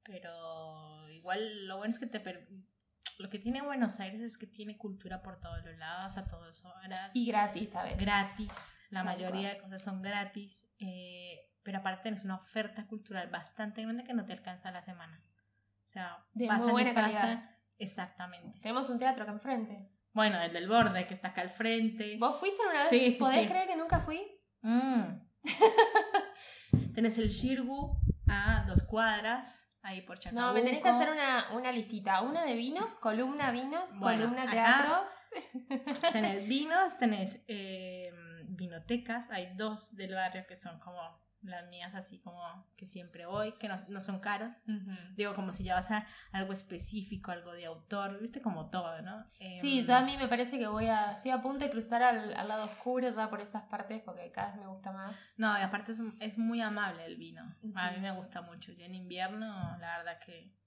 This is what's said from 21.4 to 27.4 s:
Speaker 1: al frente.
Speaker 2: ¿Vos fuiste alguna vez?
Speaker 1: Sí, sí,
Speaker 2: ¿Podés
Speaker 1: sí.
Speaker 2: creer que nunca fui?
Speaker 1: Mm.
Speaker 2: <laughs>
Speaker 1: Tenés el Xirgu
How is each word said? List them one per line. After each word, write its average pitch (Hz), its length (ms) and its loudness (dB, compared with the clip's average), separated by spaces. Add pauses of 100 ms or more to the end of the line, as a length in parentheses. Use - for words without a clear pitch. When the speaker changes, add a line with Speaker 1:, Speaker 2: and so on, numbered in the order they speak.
Speaker 1:
al 185 80 -4
frente. 220 680 0
Speaker 2:
¿Vos 254 200 2
fuiste 392 220 0
alguna 330 200 4
vez? 294 80 6
Speaker 1:
Sí, 247 220 8
sí, 240 80 2
Speaker 2:
¿Podés 269 220 8
Speaker 1:
sí. 214 60 4
Speaker 2:
creer 370 200 2
que 359 80 0
nunca 330 260 2
fui? 320 200 -4 (400)
Speaker 1:
Mm. 240 420 4 (400)
Speaker 2:
<laughs> - 1500 4
Speaker 1:
Tenés 226 240 4
el 220 140 2
Xirgu 262 680 0 (280)